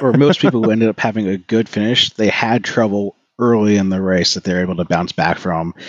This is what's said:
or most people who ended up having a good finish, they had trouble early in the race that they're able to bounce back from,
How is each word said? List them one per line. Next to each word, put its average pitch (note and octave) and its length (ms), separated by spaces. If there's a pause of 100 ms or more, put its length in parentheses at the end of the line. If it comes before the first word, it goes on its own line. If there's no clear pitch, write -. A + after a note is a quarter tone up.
or C3 120
most C#3+ 280
people B2 220
who A2+ 80
ended A2+ 180
up G#2 100
having G#2+ 300
a G2 100
good A2 300
finish, A2+ 460
they G#2+ 140
had A2+ 360
trouble G2+ 500 (240)
early G#2+ 380
in F#2+ 140
the F#2 120
race F#2 320
that F#2+ 100
they're F2+ 180
able F2+ 140
to F2 80
bounce E2+ 280
back E2+ 260
from, E2+ 340 (160)